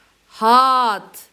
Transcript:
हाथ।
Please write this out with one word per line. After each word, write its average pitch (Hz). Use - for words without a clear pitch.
हाथ। 240